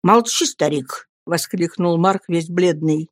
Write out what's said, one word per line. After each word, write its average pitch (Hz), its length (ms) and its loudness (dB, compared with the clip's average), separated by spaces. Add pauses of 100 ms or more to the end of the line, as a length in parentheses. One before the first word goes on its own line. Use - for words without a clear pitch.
«Молчи, 233 420 4
старик!» 147 640 -4 (160)
воскликнул 170 720 -2
Марк, 190 300 0
весь 170 220 -2
бледный. 160 600 0